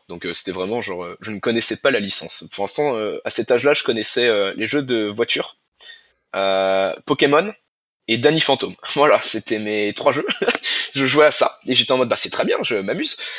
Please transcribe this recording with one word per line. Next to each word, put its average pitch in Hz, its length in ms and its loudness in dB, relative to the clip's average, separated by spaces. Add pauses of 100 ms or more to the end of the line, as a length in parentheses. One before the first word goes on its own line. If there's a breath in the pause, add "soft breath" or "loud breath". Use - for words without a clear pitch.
donc, 87 160 -12
euh, 87 100 -4
c'était - 180 -8
vraiment 95 280 -2
genre, 92 240 -8
euh, 87 160 -12
je 110 100 -12
ne 104 100 -6
connaissais 117 360 0
pas - 140 2
la 117 100 0
licence. - 520 -8
Pour 98 120 -4
l'instant, 147 300 -2
euh, 107 300 -4
à 113 60 -4
cet - 200 -4
âge-là, 123 240 4
je - 80 -2
connaissais, 120 460 0
euh, 101 280 2
les 110 100 -4
jeux 143 160 0
de 117 240 0
voiture, 110 500 -2 (800 loud breath)
euh, 95 580 2 (120)
Pokémon 151 460 4 (540)
et 113 120 0
Danny 147 220 4
Phantom. 131 340 0 (100)
<laughs> - 100 -8
Voilà, 143 280 6
c'était 110 360 -4
mes 107 360 -2
trois - 180 2
jeux. 143 140 -2 (140)
<laughs> - 540 -2
Je 139 120 0
jouais 147 200 6
à 147 40 8
ça - 360 0
et 127 80 0
j'étais - 180 2
en 127 60 2
mode, « 127 120 2
Bah, 101 60 2
c'est - 140 -4
très - 160 -2
bien, - 160 2
je 113 140 -2
m'amuse. » 117 400 -4 (220 loud breath)